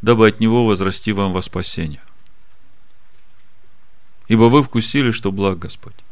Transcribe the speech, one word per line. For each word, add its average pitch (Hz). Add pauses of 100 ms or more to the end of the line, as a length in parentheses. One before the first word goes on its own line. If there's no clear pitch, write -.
дабы 113
от 104
него 113
возрасти 98
вам 98
во 92
спасение. 82 (2250)
Ибо 113
вы 143
вкусили, 127
что 101
благ 98
Господь. - (160)